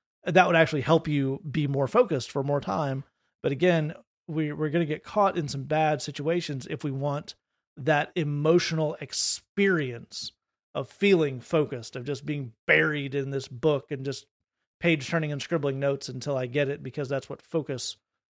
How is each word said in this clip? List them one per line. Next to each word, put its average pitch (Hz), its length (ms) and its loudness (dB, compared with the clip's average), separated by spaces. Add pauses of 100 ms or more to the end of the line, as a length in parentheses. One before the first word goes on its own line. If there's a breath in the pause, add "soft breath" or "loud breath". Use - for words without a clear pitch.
(240)
That 180 240 6
would 175 80 4
actually 156 240 4
help 160 260 4
you 139 420 0
be 143 200 0
more 135 180 0
focused 170 460 0
for 143 100 -2
more 143 180 0
time. 147 440 -4 (400)
But 139 80 0
again, 160 420 2 (320)
we, 151 260 -2
we're 151 180 -2
gonna 170 140 2
get 151 200 -4
caught 196 340 0
in 151 80 -2
some 135 160 -6
bad 151 400 2
situations 151 680 -4
if - 140 -6
we 147 80 -2
want 139 460 -6 (400)
that 147 400 0
emotional 156 840 2
experience - 1300 -2 (420)
of 139 140 -4
feeling 156 520 4
focused, 131 540 -2
of 127 100 -8
just 139 220 -6
being 143 280 -6 (120)
buried 151 480 2
in 139 160 -4
this 139 160 -4
book 139 460 0
and 135 120 -6
just 139 220 -6 (540)
page 160 280 2
turning 160 220 -2
and 143 100 -6
scribbling 139 380 -2
notes 139 300 -2
until 131 280 -6
I 127 100 -2
get 135 220 0
it, 143 140 -6
because 135 260 -6
that's 135 220 -6
what - 100 -12
focus - 560 -4 (380)